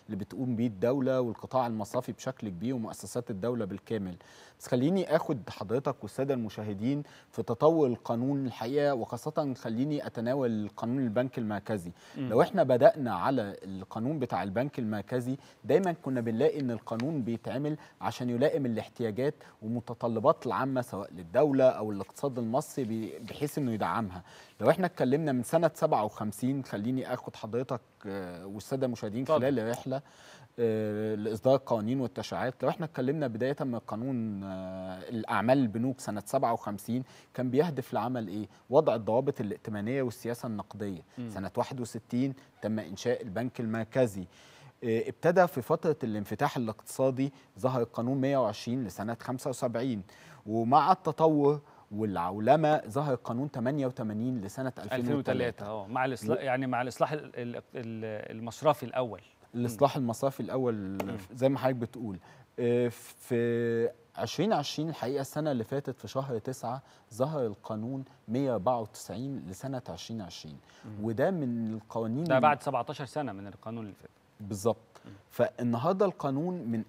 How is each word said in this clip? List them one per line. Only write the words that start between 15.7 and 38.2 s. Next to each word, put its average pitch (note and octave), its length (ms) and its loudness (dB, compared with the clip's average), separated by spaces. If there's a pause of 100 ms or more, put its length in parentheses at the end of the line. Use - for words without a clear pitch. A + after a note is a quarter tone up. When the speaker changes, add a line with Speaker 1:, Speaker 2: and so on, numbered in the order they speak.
Speaker 1:
كنا C3 280 -2
بنلاقي A#2 400 2
إن B2+ 100 0
القانون A#2+ 520 -2
بيتعمل A#2+ 540 -2 (240)
عشان A#2+ 300 -2
يلائم C3+ 360 2
الاحتياجات A2+ 680 -2 (280)
ومتطلبات A#2 840 0
العامة B2+ 340 0
سواء G2+ 320 -6
للدولة B2+ 520 4
أو A2 280 4
الاقتصاد A#2 460 -4
المصري B2+ 460 -2
بي-، G#2+ 340 -4
بحيث C#3+ 400 -6
إنه C3 140 2
يدعمها. F#2+ 500 -2 (380)
لو A2 100 8
إحنا F3 160 4
اتكلمنا D3 460 2
من B2 100 2
سنة E3 320 4
سبعة D3 300 2
وخمسين، B2 600 -2
خليني B2+ 500 -2
آخد - 220 -8
حضرتك، A#2+ 440 -4 (260)
آه، F#2 400 -8
والسادة A#2+ 400 -2
المشاهدين A#2 360 -4
Speaker 2:
اتفضل. D3+ 180 4
Speaker 1:
خلال C3 180 2
الرحلة، A#2+ 440 -2 (560)
آه، G#2+ 560 0
لإصدار A2 400 2
القوانين A#2+ 460 0
والتشريعات، A2 600 -4
لو B2+ 60 2
إحنا E3 180 -2
اتكلمنا C#3+ 400 -2
بداية B2 340 -2
من B2 180 -4
قانون، A2 640 -4
آه، F#2 640 -8
الأعمال A2+ 500 4
البنوك B2 420 0
سنة G#2 260 -6
سبعة C3+ 260 2
وخمسين، A2+ 500 -4 (320)
كان B2+ 160 -2
بيهدف C3+ 420 2
لعمل A#2 360 -2